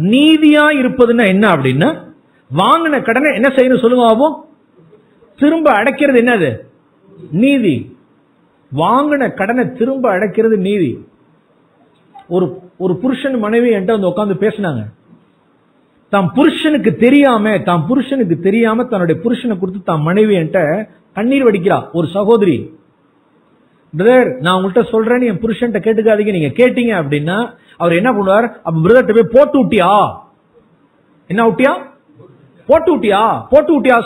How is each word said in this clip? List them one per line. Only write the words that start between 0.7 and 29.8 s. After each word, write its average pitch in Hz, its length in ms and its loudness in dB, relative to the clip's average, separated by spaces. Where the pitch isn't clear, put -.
இருப்பதுன்னா 247 540 2
என்ன 190 300 2
அப்படின்னா, 139 560 -2
வாங்கின 285 460 0
கடனை 262 320 0
என்ன 220 140 0
செய்யணும் 254 320 2
சொல்லுங்க 240 320 2
பாப்போம்? 269 220 0
திரும்ப 294 440 2
அடைக்கிறது 269 340 0
என்னது? 220 400 0
நீதி. 196 640 0
வாங்கின 254 580 0
கடனை 214 380 -4
திரும்ப 247 460 -2
அடைக்கிறது 220 380 0
நீதி. 180 500 -4
ஒரு, 175 320 -4
ஒரு 180 180 -4
புருஷன் 254 420 -4
மனைவி 233 320 0
என்கிட்ட 196 140 0
வந்து 202 240 -2
உட்கார்ந்து 196 260 -4
பேசினாங்க. 156 500 -4
தாம் 196 240 -2
புருஷனுக்கு 302 640 0
தெரியாம, 233 640 2
தாம் 170 280 -2
புருஷனுக்கு 240 540 -2
தெரியாம 220 440 0
தன்னுடைய 175 360 -2
புருஷனை 233 380 -4
குறித்து 190 240 -8
தாம் 160 200 -4
மனைவி 202 340 2
என்கிட்ட 170 520 -2
கண்ணீர் 254 300 -2
வடிக்கிறா 185 480 0
ஒரு 165 140 -2
சகோதரி. 196 720 0
"Brother, 240 420 2
நான் 185 260 0
உங்கள்கிட்ட 190 120 -2
சொல்றேன்னு 233 480 0
என் 214 160 -4
புருஷன்கிட்ட 226 360 -4
கேட்டுக்காதீங்க, 214 540 0
நீங்க 175 360 0
கேட்டீங்க 233 380 -2
அப்படின்னா 151 500 -4
அவர் 170 160 0
என்ன 208 200 0
பண்ணுவார்? 202 360 0
அப்ப 165 100 -6
பிரதர்கிட்ட 185 400 2
போய் - 180 2
போட்டு 277 340 2
விட்டியா?" 180 520 0